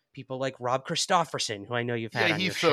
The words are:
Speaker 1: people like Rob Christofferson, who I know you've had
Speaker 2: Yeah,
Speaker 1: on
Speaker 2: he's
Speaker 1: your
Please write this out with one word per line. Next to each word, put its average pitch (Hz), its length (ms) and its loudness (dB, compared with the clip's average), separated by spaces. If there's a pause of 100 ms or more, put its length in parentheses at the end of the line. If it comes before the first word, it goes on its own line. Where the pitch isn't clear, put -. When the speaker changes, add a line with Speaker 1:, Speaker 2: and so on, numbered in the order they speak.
(140)
Speaker 1:
people 131 240 -10
like 135 200 -2
Rob 123 280 0
Christofferson, 151 800 0
who 120 80 -6
I 120 100 0
know 120 100 -2
you've 113 200 -6
had 110 140 4
Speaker 2:
Yeah, - 60 4
Speaker 1:
on 175 60 0
Speaker 2:
he's 185 60 0
Speaker 1:
your - 80 -2 (180)